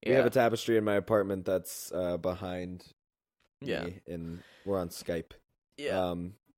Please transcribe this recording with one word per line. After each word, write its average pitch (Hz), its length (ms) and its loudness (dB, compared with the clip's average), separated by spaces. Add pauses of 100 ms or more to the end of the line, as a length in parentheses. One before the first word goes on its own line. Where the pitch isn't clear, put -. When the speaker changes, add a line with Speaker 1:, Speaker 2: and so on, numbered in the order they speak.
Speaker 1:
we 120 80 4
have 131 100 6
Speaker 2:
yeah. 123 40 6
Speaker 1:
a 117 40 2
tapestry 117 460 4
in 107 80 4
my 104 100 4
apartment 98 500 2
that's, - 460 -2
uh, 90 260 0
behind 90 680 -4 (760)
Speaker 2:
Yeah. 113 220 -4
Speaker 1:
me, 90 240 -10
and 85 320 -8 (260)
we're 98 140 0
on 87 80 -2
Skype. 85 440 -6 (460)
Speaker 2:
Yeah. 95 340 0
Speaker 1:
Um, 87 240 -8 (220)